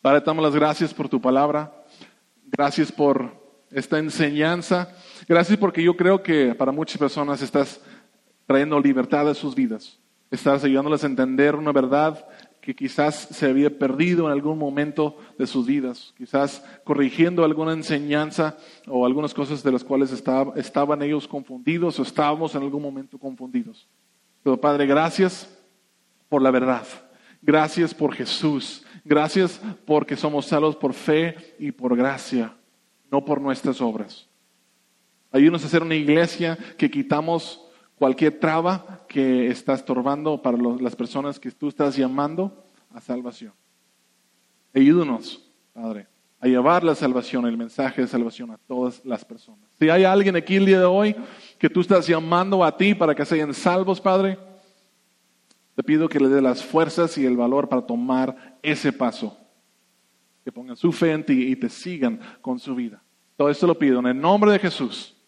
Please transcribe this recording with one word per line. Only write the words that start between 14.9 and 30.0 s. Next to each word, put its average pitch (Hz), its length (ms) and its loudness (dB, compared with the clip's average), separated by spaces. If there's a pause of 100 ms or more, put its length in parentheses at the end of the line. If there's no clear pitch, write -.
de 135 80 -2
sus 127 200 -2
vidas. 131 520 -4
Quizás 139 460 -4 (180)
corrigiendo 165 640 0
alguna 160 280 0
enseñanza 151 840 -2 (320)
o 123 180 0
algunas 143 260 -2
cosas 143 300 -6
de 139 80 2
las 127 140 0
cuales 135 260 0
esta-, 131 460 -2
estaban 143 440 -2
ellos 147 280 -4
confundidos 143 720 -4
o - 20 0
estábamos 151 540 -2
en 139 80 -4
algún 143 180 -6
momento 135 380 -12
confundidos. 127 680 -8 (560)
Pero 131 180 0
Padre, 143 240 2
gracias 165 720 0 (720)
por 143 140 2
la 131 80 4
verdad. 127 360 0 (560)
Gracias 156 520 2
por 147 200 -2
Jesús. - 680 -4 (200)
Gracias 156 560 0 (240)
porque 151 320 0